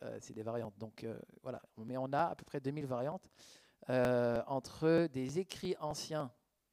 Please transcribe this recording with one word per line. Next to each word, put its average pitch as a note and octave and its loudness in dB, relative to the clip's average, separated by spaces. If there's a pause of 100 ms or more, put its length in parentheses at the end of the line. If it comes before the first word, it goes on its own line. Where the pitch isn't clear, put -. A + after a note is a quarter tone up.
euh, A#2 -6
c'est - -12
des A2 -6
variantes. A2 -4
Donc, A2 -10
euh, A2+ -6 (220)
voilà, B2+ -6 (160)
mais A#2 -6
on C3 -2
a D#3 4
à - -2
peu - -14
près D3 -6
deux C3+ -2
mille D3 -2
variantes, C3 -2 (640)
euh, B2 4
entre D#3+ 4
des C3+ -2
écrits F#3 -2
anciens D3+ -4 (420)